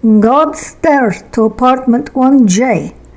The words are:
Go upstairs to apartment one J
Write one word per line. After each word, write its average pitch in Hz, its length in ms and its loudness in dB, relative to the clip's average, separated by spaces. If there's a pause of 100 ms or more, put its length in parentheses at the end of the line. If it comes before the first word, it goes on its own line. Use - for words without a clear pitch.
Go 220 400 2
upstairs 285 880 -2
to 226 120 -2
apartment 254 720 -2
one 262 320 2
J 208 480 -2 (220)